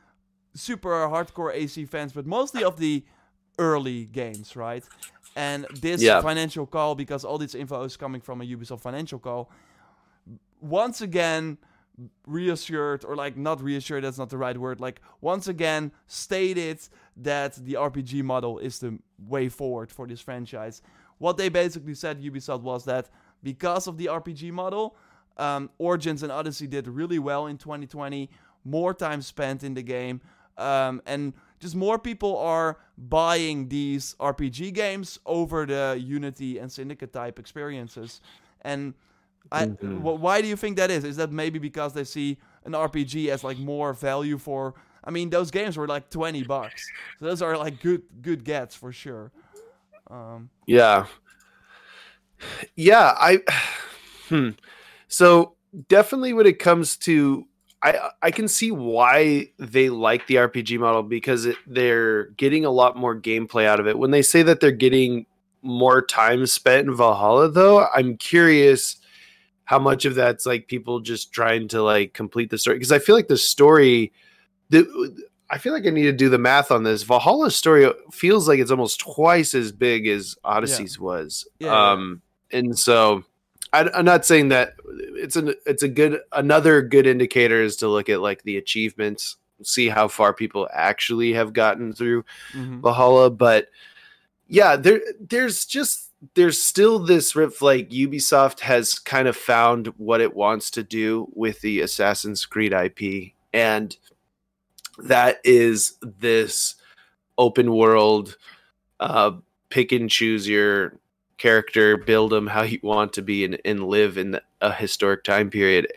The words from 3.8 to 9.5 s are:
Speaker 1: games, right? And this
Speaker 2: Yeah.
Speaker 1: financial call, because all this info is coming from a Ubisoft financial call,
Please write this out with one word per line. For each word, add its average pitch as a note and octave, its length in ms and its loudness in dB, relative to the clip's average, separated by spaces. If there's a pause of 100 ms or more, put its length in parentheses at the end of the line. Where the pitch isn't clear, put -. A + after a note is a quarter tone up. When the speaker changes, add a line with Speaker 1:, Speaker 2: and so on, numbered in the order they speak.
Speaker 1:
games, A2 500 -14
right? A#2+ 320 -12 (480)
And C#3+ 300 -10 (140)
this E3 220 -4
Speaker 2:
Yeah. E3 200 4
Speaker 1:
financial D#3 440 -6
call, D3+ 300 -6
because C#3 280 -12
all C#3+ 140 -10
this D3 180 -12
info C3 280 -12
is C3 140 -16
coming C3 240 -14
from B2 200 -16
a B2 40 -14
Ubisoft A#2+ 360 -16
financial C3+ 380 -14
call, A#2+ 320 -14 (1080)